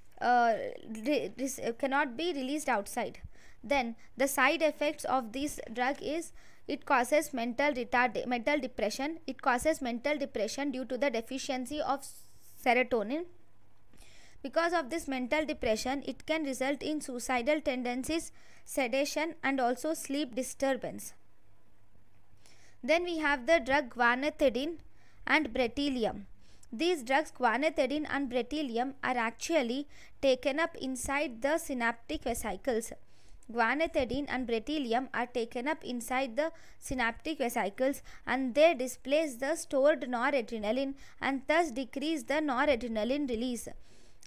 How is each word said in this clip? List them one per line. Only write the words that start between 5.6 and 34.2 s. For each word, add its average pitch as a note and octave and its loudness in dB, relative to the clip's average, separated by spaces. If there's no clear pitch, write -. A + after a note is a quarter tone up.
drug B3 0
is D#4+ -2
it - -4
causes C#4+ 4
mental B3 2
retard-, B3 2
mental B3 2
depression. C4 -2
It C4+ -8
causes C#4 4
mental B3+ 0
depression C4+ -2
due B3+ -4
to B3+ -4
the C#4 2
deficiency B3+ -4
of C4+ 0
serotonin. B3 4
Because E4 2
of D#4 2
this D#4+ -2
mental C4+ 2
depression, B3+ 0
it - -6
can D#4 0
result C4+ 0
in D4+ -2
suicidal B3+ 0
tendencies, B3+ -2
sedation, C#4 0
and C4+ 2
also B3+ 2
sleep C4+ -2
disturbance. B3+ -2
Then D#4+ 6
we F4 -2
have C#4+ 2
the E4 8
drug C4 2
guanethidine C4 4
and C#4+ 4
bretillium. A#3+ 0
These D#4+ 2
drugs, C4+ 0
guanethidine C#4 2
and C#4 0
bretillium, B3+ 0
are B3 0
actually B3 0
taken C4+ 4
up E4 0
inside C4 -2
the D4+ 4
synaptic B3+ -2
vesicles. A3+ -2
Guanethidine C4 2